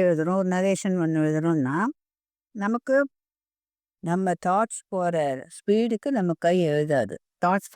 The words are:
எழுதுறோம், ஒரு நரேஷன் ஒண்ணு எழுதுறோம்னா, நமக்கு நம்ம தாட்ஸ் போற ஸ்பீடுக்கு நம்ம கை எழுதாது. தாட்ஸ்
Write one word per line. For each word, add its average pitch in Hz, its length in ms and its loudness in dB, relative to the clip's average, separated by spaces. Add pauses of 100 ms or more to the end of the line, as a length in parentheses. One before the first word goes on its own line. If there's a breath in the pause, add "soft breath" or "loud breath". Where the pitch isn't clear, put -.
எழுதுறோம், 175 340 2
ஒரு 190 140 0
நரேஷன் 185 540 0
ஒண்ணு 160 160 0
எழுதுறோம்னா, 156 640 0 (720)
நமக்கு 240 500 0 (960)
நம்ம 180 300 0 (120)
தாட்ஸ் 202 420 -2
போற 175 280 -2 (340)
ஸ்பீடுக்கு 220 600 -2
நம்ம 190 300 0
கை 175 200 2
எழுதாது. 147 560 0 (300)
தாட்ஸ் 190 300 0